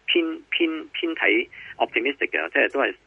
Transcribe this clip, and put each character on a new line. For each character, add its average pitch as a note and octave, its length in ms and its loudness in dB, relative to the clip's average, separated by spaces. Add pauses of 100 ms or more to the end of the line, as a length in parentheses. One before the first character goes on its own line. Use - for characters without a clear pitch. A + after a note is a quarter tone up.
偏， E3+ 180 2 (260)
偏， D#3+ 420 0
偏 E3 200 -4
睇 A2 340 2 (300)
optimistic A#2+ 540 0
嘅， D#2+ 220 -2
即 C#3 60 0
係 A2+ 140 2
都 C#3 80 0
係， G#2+ 140 2 (120)